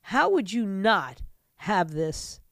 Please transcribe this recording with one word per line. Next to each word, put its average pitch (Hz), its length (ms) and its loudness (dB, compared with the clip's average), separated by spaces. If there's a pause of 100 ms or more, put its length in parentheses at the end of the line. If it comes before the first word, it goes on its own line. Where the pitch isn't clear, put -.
How 277 280 2
would 269 240 2
you 226 140 0
not 190 560 0 (360)
have 175 340 0
this 156 480 -4 (120)